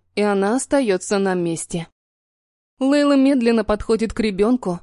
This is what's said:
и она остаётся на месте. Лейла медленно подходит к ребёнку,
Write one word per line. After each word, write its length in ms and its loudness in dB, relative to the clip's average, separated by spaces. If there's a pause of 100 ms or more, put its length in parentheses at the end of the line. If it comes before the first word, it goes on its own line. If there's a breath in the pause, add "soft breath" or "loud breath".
(140)
и 80 -2
она 340 0
остаётся 640 -2
на 160 0
месте. 540 -6 (960)
Лейла 320 4
медленно 480 2
подходит 500 -2
к 60 -6
ребёнку, 640 0